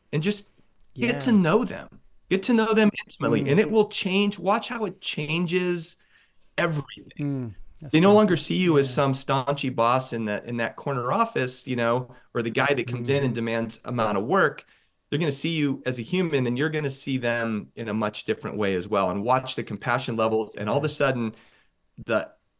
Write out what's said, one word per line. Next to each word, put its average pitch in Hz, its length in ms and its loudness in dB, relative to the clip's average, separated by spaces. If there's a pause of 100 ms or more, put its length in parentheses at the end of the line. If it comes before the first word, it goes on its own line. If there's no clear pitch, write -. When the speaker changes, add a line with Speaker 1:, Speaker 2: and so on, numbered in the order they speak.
(120)
Speaker 1:
and 151 100 0
just 208 240 -2 (480)
get 180 280 -2
to 247 100 2
Speaker 2:
Yeah. 220 40 8
Speaker 1:
know 190 280 6
them. 80 240 -10 (420)
Get 196 140 0
to 254 80 2
know 220 220 4
them 214 160 6 (140)
intimately, 117 380 0
Speaker 2:
Mm. - 80 0
Speaker 1:
and 151 80 6
it 214 140 2
will 214 160 4
change. 202 500 0
Watch 202 300 0
how 233 160 -4
it 185 160 -8
changes 170 960 -2 (640)
everything. 160 640 -4
Speaker 2:
Mm. 135 340 -4 (260)
That's 143 120 -12
Speaker 1:
They 156 80 6
no 185 80 6
Speaker 2:
good. 202 60 8
Speaker 1:
longer 208 220 6
see 165 200 -2
you 175 220 4
as 135 100 4
Speaker 2:
Yeah. 123 60 -4
Speaker 1:
some 139 180 2
staunchy 135 600 -2
boss 120 400 2
in 113 120 -4
that, 104 200 -4
in 120 120 -6
that 117 180 -4
corner 131 380 -4
office, 151 560 -2
you 127 80 -4
know, 120 340 0 (240)
or 120 80 -2
the 117 80 -2
guy 131 240 2
that 123 140 -2
comes 120 200 -6
in 139 100 2
and 139 80 0
Speaker 2:
Mm-hmm. 117 80 -2
Speaker 1:
demands 117 500 -4
amount 110 340 -2
of 101 60 -2
work. 160 400 2 (440)
They're 147 120 -2
gonna 165 100 0
see 165 200 -2
you 147 360 0
as 123 140 -4
a - 20 -6
human, 151 460 0
and 120 100 -2
you're 151 100 0
gonna 151 220 -2
see 131 260 -6
them 117 600 -2
in 113 120 -8
a 104 60 -2
much 107 300 -2
different 107 320 -4
way 101 180 0
as 90 140 -4
well, 98 220 2
and 101 120 -4
watch 127 320 0
the 127 80 -6
compassion 120 540 -4
levels. 110 400 0
And 104 120 -6
all 123 100 2
of 147 60 -2
a 156 40 0
Speaker 2:
Yeah. 147 60 -4
Speaker 1:
sudden, 123 400 0 (680)
the, 110 280 -2 (280)